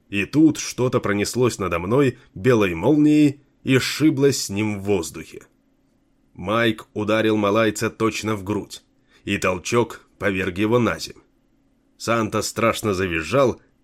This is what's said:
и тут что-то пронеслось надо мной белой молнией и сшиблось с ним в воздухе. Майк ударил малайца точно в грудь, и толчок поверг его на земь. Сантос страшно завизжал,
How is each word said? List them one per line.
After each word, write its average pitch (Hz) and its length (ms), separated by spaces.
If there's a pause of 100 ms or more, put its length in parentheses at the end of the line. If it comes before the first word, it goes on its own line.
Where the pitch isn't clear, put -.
и 101 160
тут 151 320
что-то 123 420
пронеслось 104 600
надо 87 180
мной 123 400 (160)
белой 101 400
молнией 147 680 (220)
и 131 140
сшиблось 139 680
с - 40
ним 104 300
в 95 40
воздухе. 85 600 (920)
Майк 110 600
ударил 107 440
малайца 107 540
точно 110 440
в 95 80
грудь, 101 380 (420)
и 98 140
толчок 95 800
поверг 92 400
его 107 220
на 95 180
земь. - 240 (760)
Сантос 110 500
страшно 107 480
завизжал, 92 680 (220)